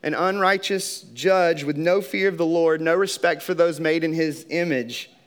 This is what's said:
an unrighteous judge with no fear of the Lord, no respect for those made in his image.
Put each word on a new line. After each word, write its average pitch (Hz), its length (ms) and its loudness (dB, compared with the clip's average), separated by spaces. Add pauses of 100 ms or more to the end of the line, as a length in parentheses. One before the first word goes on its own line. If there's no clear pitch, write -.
an 151 120 -4
unrighteous 190 880 -2 (120)
judge 170 480 2
with 143 140 -2
no 175 240 2
fear 190 260 -2
of 185 100 0
the 165 80 0
Lord, 160 360 2
no 165 160 2
respect 185 460 0
for 180 120 -4
those 165 240 2
made 160 240 2
in 160 100 0
his 160 380 -2
image. 135 580 -2 (180)